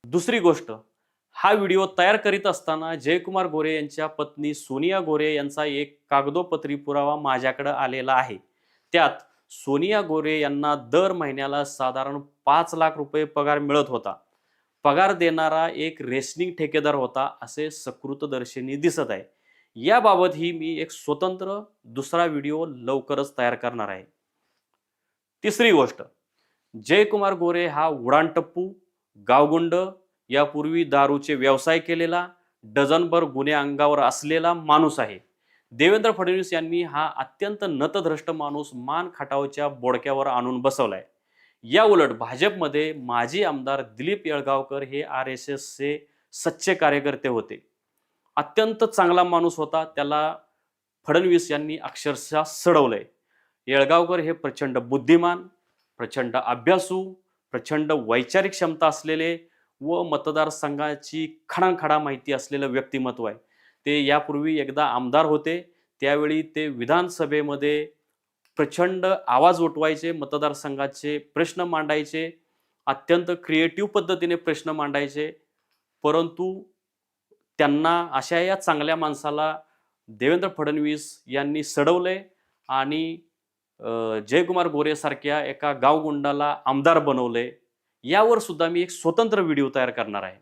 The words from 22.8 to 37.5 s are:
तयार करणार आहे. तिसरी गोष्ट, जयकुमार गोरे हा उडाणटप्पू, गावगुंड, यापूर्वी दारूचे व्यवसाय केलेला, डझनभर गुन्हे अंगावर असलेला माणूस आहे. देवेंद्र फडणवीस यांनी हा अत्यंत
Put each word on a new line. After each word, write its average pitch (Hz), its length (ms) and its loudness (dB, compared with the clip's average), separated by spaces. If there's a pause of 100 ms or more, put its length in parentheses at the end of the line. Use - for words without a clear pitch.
तयार 120 180 0
करणार 120 340 -6
आहे. 95 140 -12 (1400)
तिसरी 214 280 4
गोष्ट, 139 300 4 (840)
जयकुमार 202 480 4
गोरे 175 320 0
हा 151 220 0
उडाणटप्पू, 160 840 0 (540)
गावगुंड, 151 480 4 (540)
यापूर्वी 147 540 0
दारूचे 143 520 2
व्यवसाय 135 440 2
केलेला, 170 480 -2 (360)
डझनभर 156 600 2
गुन्हे 139 300 -2
अंगावर 147 460 2
असलेला 156 540 0
माणूस 156 460 2
आहे. 104 280 -6 (440)
देवेंद्र 202 400 4
फडणवीस 180 420 -2
यांनी 165 300 -2
हा 151 320 -4
अत्यंत 208 480 -8